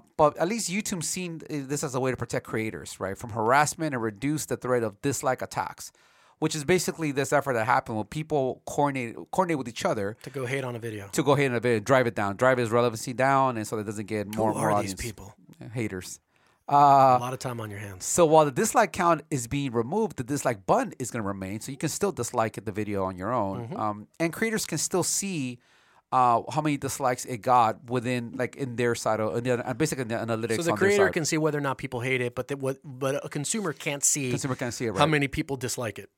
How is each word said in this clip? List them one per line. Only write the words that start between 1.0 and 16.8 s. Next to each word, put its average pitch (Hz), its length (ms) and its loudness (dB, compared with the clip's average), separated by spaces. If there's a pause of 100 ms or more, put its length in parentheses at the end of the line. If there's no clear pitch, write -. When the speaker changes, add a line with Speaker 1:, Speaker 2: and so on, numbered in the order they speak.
Speaker 1:
seen 170 420 -6
this 143 340 -4
as 131 120 -4
a 131 40 0
way 131 120 2
to 120 60 -4
protect 120 280 -4
creators, 110 540 -6
right, 95 180 -4
from - 140 -12
harassment 139 640 2
and 117 80 -2
reduce 113 420 -2
the 131 120 -4
threat 123 260 0
of 104 180 -4
dislike 135 400 -2
attacks, - 500 -6 (460)
which 156 180 0
is 151 80 -6
basically 165 480 2
this 135 220 0
effort 139 200 2
that 113 120 2
happened 127 320 2
when 107 80 -2
people 151 600 -2
coordinate, 135 480 0 (160)
coordinate 170 260 2
with 127 100 -6
each - 160 -6
other 113 380 -2
Speaker 2:
To - 80 -16
go 131 160 -6
hate 135 180 -4
on 123 120 -6
a 113 40 -10
video. 107 320 -8
Speaker 1:
to 156 120 0
go 147 100 4
hate 139 140 4
on 123 80 0
a 117 40 0
video, 117 200 2
drive 127 260 4
it 117 80 0
down, 98 220 -2
drive 127 240 6
its 117 100 0
relevancy 120 440 2
down, 131 440 2
and 107 80 -4
so 120 120 -6
that 107 40 -2
it 101 40 -8
doesn't 104 200 -6
get 104 220 -4
Speaker 2:
Who 104 100 -8
Speaker 1:
more, 110 160 2
more 110 180 0
Speaker 2:
are 101 120 2
these 98 100 -6
Speaker 1:
audience. 92 80 -10
Speaker 2:
people? - 340 -10 (240)
Speaker 1:
Yeah, 127 100 -14
haters. 107 500 -6 (480)
Uh, 143 60 0
Speaker 2:
A 139 480 8